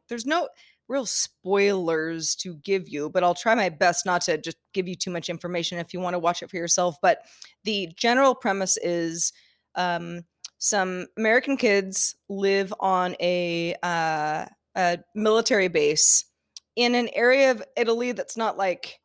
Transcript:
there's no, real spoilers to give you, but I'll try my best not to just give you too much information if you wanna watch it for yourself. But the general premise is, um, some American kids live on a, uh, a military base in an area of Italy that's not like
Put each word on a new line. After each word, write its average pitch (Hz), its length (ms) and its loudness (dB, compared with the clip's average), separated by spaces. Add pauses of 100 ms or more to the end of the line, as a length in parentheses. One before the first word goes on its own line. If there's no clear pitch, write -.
there's 233 200 -8
no, 320 220 0 (440)
real 269 120 -2
spoilers 165 1300 0
to 180 180 -10
give 190 320 -4
you, 147 220 -6
but 180 140 0
I'll 175 120 4
try 226 200 2
my 196 140 0
best 170 360 0
not 175 180 0
to 160 140 0
just 160 200 -8 (160)
give 185 140 -4
you 185 80 -8
too - 160 -8
much 170 180 -8
information 175 500 -6
if 170 140 -10
you 175 60 -8
wanna 180 200 -4
watch 170 240 0
it - 60 -16
for 190 80 -10
yourself. 170 440 0
But 175 160 4 (460)
the 196 340 -2
general 254 380 4
premise 196 420 -2
is, 170 560 -2 (420)
um, 175 460 -4 (380)
some 185 480 0 (100)
American 240 400 2
kids 196 580 2 (140)
live 196 500 0
on 180 400 0
a, 170 640 -2
uh, 160 640 -2 (300)
a 175 240 0 (140)
military 214 540 2
base 151 560 4 (520)
in 240 200 2
an 240 180 0
area 262 380 6
of 214 100 -2 (140)
Italy 233 380 0
that's - 240 -8
not 220 200 -2
like 185 480 -4